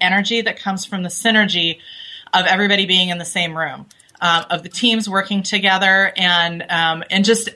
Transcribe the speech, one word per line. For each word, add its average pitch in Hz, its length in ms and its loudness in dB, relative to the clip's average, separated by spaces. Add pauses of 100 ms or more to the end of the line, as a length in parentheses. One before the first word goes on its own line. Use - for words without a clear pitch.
energy 202 400 0
that 214 160 -4
comes 196 260 -6
from 190 180 -6
the 180 60 -6
synergy 180 680 0 (560)
of 185 100 2
everybody 196 400 2
being 185 240 2
in 175 80 -2
the 175 80 -8
same 170 320 -4
room, 143 300 -6 (340)
um, 170 300 2
of 165 120 -2
the 180 60 -16
teams 226 400 0
working 196 340 0
together, 190 720 2
and, 175 540 0
um, 165 420 0
and 196 140 2
just 226 320 2